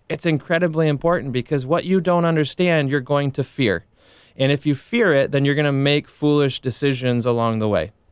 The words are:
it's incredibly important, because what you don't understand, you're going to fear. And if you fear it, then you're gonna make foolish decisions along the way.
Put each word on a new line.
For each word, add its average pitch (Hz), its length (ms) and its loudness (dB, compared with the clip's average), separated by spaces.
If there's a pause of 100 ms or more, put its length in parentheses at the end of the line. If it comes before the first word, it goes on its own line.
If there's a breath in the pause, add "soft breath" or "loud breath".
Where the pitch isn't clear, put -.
it's - 180 -8
incredibly 160 640 0
important, 143 460 -2
because 127 320 -4
what 160 180 -2
you 185 160 0
don't 175 240 2
understand, 160 640 0
you're 139 120 -2
going 143 300 -2
to 139 120 -4
fear. 101 400 -2 (540 soft breath)
And 135 160 2
if 143 120 -4
you 147 100 0
fear 214 380 0
it, 139 200 2
then 139 100 2
you're 139 120 2
gonna 147 180 0
make 143 340 0
foolish 147 540 0
decisions 127 640 -2
along 117 340 0
the 110 80 0
way. 95 240 0 (200)